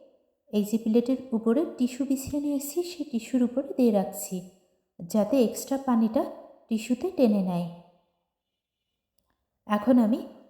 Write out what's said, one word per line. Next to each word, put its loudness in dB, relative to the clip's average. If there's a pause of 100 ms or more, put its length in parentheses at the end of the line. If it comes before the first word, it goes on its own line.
(520)
এই 2
যে 0
প্লেটের 2 (160)
উপরে 2 (160)
টিস্যু -2
বিছিয়ে -4
নিয়েছি, -4 (140)
সেই -8
টিস্যুর 0
উপরে -4 (100)
দিয়ে 6
রাখছি, -4 (760)
যাতে 2 (120)
এক্সট্রা -4 (120)
পানিটা 2 (440)
টিস্যুতে -2 (120)
টেনে 4
নেয়। -2 (2000)
এখন 4 (100)
আমি 0 (300)